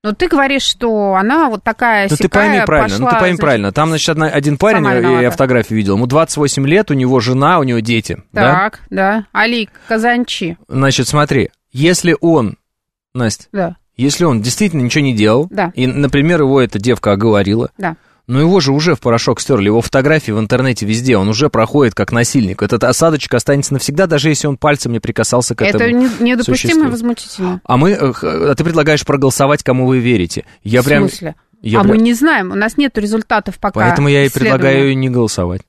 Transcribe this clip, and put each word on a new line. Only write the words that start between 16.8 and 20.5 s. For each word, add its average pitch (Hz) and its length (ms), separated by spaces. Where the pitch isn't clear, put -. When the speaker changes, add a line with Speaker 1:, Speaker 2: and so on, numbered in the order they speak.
Speaker 2:
оговорила, 101 680
Speaker 1:
Да. 175 180
Speaker 2:
Ну, 123 120
его 175 200
же 139 120
уже 151 220
в - 60
порошок 117 400
стерли, 101 260
его 110 140
фотографии 139 520
в 104 60
интернете 120 480